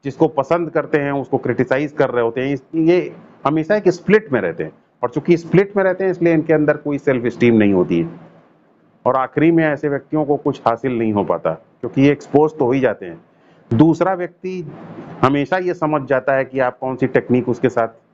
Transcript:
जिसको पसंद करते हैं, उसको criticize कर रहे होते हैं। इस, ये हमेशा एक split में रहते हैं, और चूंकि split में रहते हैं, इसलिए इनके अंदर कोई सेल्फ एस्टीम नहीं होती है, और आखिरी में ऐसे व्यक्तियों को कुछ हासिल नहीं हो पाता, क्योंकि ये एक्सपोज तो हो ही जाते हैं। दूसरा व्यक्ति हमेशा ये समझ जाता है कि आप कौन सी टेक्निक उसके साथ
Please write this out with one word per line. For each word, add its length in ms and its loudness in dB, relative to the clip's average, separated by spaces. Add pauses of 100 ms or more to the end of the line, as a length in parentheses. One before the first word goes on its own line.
जिसको 240 0
पसंद 420 -2
करते 280 -2
हैं, 140 -2
उसको 260 -4
criticize 540 -2
कर 180 0
रहे 140 0
होते 160 -2
हैं। 120 -2
इस, 100 -6 (120)
ये 400 2 (320)
हमेशा 300 0
एक 120 2
split 440 0
में 80 0
रहते 240 -4
हैं, 80 -10 (300)
और 80 -4
चूंकि 260 0
split 400 0
में 80 2
रहते 200 0
हैं, 60 2
इसलिए 240 2
इनके 180 0
अंदर 240 2
कोई 220 -6
सेल्फ 280 0
एस्टीम 280 2
नहीं 180 4
होती 260 2
है, 100 -2 (960)
और 120 0
आखिरी 340 0
में 140 2
ऐसे 240 -2
व्यक्तियों 360 -4
को 120 0
कुछ 300 -4
हासिल 320 -2
नहीं 140 0
हो 120 0
पाता, 280 -2
क्योंकि 500 -4
ये 100 6
एक्सपोज 460 2
तो 60 0
हो 80 2
ही 80 0
जाते 260 0
हैं। 140 -14 (500)
दूसरा 440 4
व्यक्ति 460 -10 (600)
हमेशा 360 0
ये 160 -2
समझ 280 -2
जाता 300 0
है 120 0
कि 140 -8
आप 200 -2
कौन 180 -6
सी 100 0
टेक्निक 420 0
उसके 200 -2
साथ 200 0 (240)